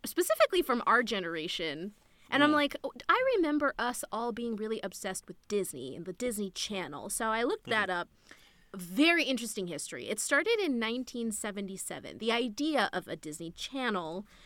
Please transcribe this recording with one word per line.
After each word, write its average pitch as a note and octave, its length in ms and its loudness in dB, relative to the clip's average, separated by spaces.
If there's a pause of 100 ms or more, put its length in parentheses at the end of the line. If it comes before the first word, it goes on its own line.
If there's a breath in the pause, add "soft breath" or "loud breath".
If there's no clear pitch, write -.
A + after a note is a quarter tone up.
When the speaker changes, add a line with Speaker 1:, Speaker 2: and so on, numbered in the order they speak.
Speaker 1:
specifically G4 560 4
from A#3+ 260 2
our A3+ 160 6
generation. E3+ 880 -4 (360 soft breath)
And C#4 140 6
I'm D4+ 80 6
Speaker 2:
Mm. - 40 4
Speaker 1:
like, C#4+ 280 2
"Oh, C5+ 80 -4 (160)
I A#4 160 4 (140)
remember D4 420 4
us A#3+ 320 -2
all A#3 220 -2
being A#3 240 -4
really A3 240 -4
obsessed - 460 -6
with E3+ 80 -14 (120)
Disney D#3 480 -2
and E3 100 -10
the F#3 80 -8
Disney G#3 380 -2
Channel." D3+ 580 -6
So - 180 -2
I A3 160 2
looked F4 260 -2
that G#3+ 200 2
Speaker 2:
Mm-hmm. F3+ 100 0
Speaker 1:
up. F3 100 -6 (680 soft breath)
Very C4 480 4
interesting A3+ 440 -2
history. C#3+ 420 -8
It - 100 -2
started G#4 400 2
in D4+ 180 2
nineteen A#3 540 -2
seventy-seven. F#3+ 840 -6
The A3 160 0
idea B3 580 2
of F3+ 160 -4
a D#3+ 80 -4
Disney D#3 360 -10
Channel G3+ 760 -4 (200 soft breath)